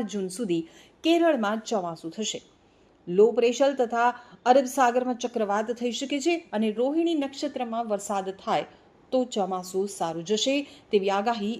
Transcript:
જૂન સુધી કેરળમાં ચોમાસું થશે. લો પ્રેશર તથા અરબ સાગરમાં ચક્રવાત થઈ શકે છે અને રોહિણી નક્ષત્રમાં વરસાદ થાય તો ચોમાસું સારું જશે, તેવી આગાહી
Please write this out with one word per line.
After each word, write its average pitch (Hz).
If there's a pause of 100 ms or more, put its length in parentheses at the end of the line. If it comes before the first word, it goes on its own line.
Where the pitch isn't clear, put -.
જૂન 196
સુધી 180 (380)
કેરળમાં 294
ચોમાસું 170
થશે. - (680)
લો 196
પ્રેશર 240
તથા 233 (360)
અરબ 254
સાગરમાં 247
ચક્રવાત 220
થઈ 240
શકે 285
છે 330 (160)
અને 214
રોહિણી 302
નક્ષત્રમાં 254
વરસાદ 196
થાય 180 (440)
તો 262
ચોમાસું 190
સારું 170
જશે, 220 (360)
તેવી 196
આગાહી 214